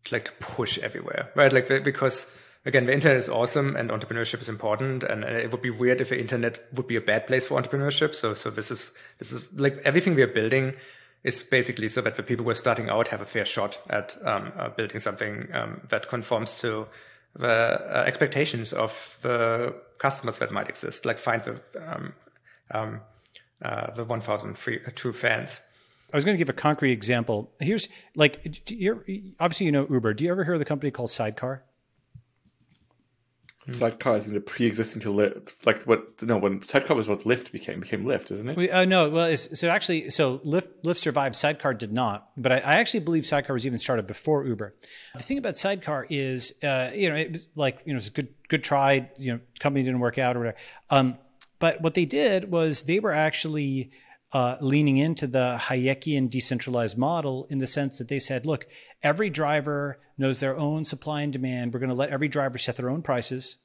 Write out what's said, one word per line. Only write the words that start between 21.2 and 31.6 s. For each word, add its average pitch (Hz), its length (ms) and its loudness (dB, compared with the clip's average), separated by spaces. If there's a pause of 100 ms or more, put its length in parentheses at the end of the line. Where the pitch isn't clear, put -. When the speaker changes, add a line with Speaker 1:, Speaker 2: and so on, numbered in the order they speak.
Speaker 1:
the, 117 200 -10 (280)
um, - 220 -10 (600)
um, 110 280 -6 (600)
uh, - 300 -4
the 117 120 -8
one 113 160 -4
thousand 104 380 -6
free, 117 280 -6
uh, 120 80 -10
true - 200 -6
fans. 117 460 -2 (520)
Speaker 2:
I 151 40 0
was 147 100 2
gonna 202 100 4
give 156 140 2
a - 40 -2
concrete 147 380 4
example. 113 680 0
Here's, 190 300 0 (280)
like, - 500 2
do 233 100 -8
you, 196 640 -4
obviously 175 240 2
you 151 80 4
know 139 160 4
Uber. 117 240 2
Do 117 120 -2
you 175 60 2
ever 185 140 0
hear 175 100 0
of 160 40 0
the 143 80 -2
company 143 240 -2
called 120 200 -6
Sidecar? 127 540 -4 (2000)